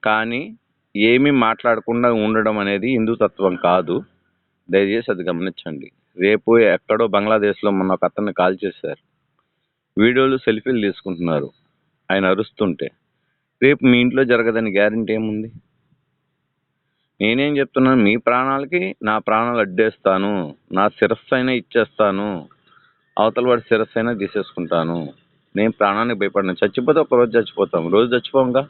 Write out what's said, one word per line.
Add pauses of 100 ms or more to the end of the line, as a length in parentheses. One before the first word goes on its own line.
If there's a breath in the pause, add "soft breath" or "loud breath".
కానీ (540)
ఏమీ (140)
మాట్లాడకుండా (160)
ఉండడం
అనేది
హిందూ (100)
తత్వం (140)
కాదు. (760)
దయచేసి
అది
గమనించండి. (300)
రేపు (240)
ఎక్కడో (100)
బంగ్లాదేశ్లో
మొన్న
ఒక
అతన్ని
కాల్
చేశారు, (960)
వీడియోలు,
సెల్ఫీలు
తీసుకుంటున్నారు (600)
ఆయన
అరుస్తుంటే. (760)
రేపు
మీ
ఇంట్లో
జరగదని
గ్యారెంటీ
ఏముంది? (1700)
నేనేం
చెప్తున్నాను,
మీ (120)
ప్రాణాలకి (260)
నా (120)
ప్రాణాలు
అడ్డేస్తాను, (440)
నా (140)
శిరస్సు
అయినా
ఇచ్చేస్తాను, (880 soft breath)
అవతల
వాడి
శిరస్సు
అయినా (100)
తీసేసుకుంటాను. (580)
నేను
ప్రాణానికి
భయపడను.
చచ్చిపోతే
ఒక
రోజు
చచ్చిపోతాం, (120)
రోజు
చచ్చిపోంగా.